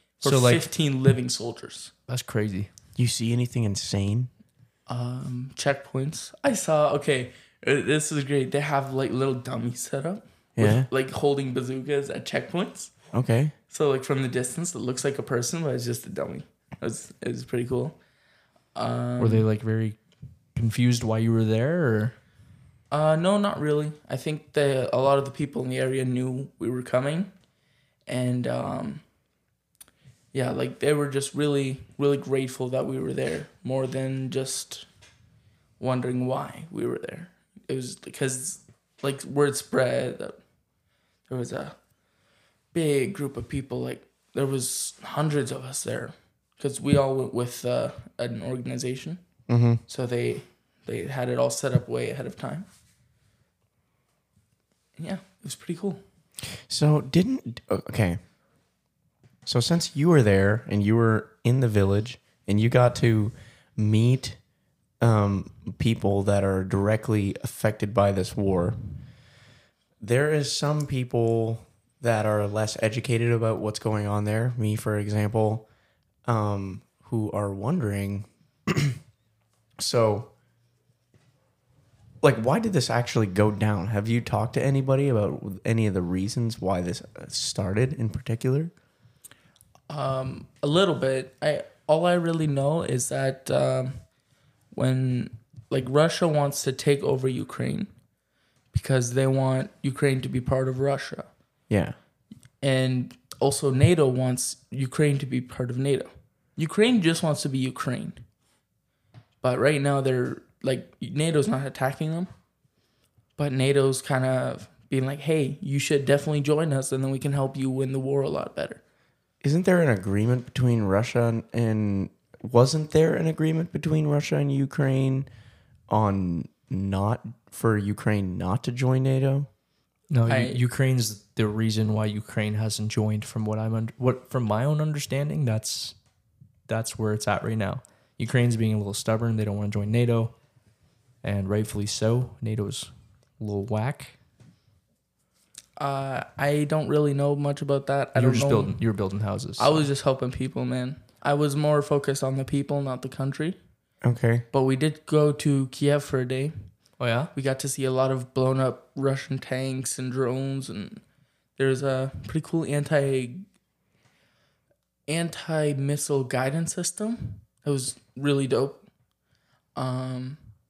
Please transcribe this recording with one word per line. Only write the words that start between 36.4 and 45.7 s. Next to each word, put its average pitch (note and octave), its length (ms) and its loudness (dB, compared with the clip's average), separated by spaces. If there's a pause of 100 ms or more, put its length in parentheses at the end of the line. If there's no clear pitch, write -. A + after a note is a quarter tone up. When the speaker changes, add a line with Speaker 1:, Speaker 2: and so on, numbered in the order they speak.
Speaker 1:
we G#2 160 -6
were A#2+ 140 -4
there. - 300 -14 (380)
It C3 80 -6
was B2+ 200 -8
because, - 640 -6 (420)
like, C#3 220 -4
word C#3+ 320 2
spread B2+ 640 -2
that - 180 -12 (880)
there C3 120 -6
was A#2+ 120 -6
a - 240 -10 (1000)
big D3 400 0
group C#3+ 220 -6
of - 120 -10
people, B2+ 340 -6
like, B2+ 220 -8 (300)
there C#3 120 0
was C3+ 560 -4
hundreds D3 500 -2
of C3 140 -10
us C3 180 -8